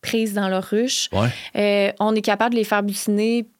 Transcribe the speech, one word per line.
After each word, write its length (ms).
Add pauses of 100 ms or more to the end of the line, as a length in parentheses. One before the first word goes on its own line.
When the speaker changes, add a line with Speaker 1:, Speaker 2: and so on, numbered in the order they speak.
Speaker 1:
prises 320
dans 160
leur 140
ruche. 480
Speaker 2:
Ouais. 180 (260)
Speaker 1:
Euh, 440
on 160
est 60
capable 320
de 60
les 40
faire 200
butiner 640 (120)